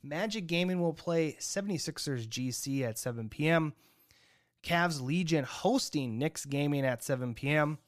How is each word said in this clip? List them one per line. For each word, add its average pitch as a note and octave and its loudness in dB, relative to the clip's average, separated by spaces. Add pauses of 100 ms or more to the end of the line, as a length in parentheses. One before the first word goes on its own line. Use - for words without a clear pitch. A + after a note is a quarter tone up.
Magic F3+ -4
Gaming F3+ 2
will E3+ 2
play E3 0
seventy-sixers D3+ -4
G B2+ -2
C C3+ -2
at A2+ -4
seven A#2 -4
P D3 0
M. D#3+ 4 (880)
Cavs E3+ 2
Legion D#3 2
hosting C#3+ 0
Knicks D#3 -2
Gaming C#3+ 0
at B2+ 0
seven B2+ -2
P C3 -4
M. D3+ 2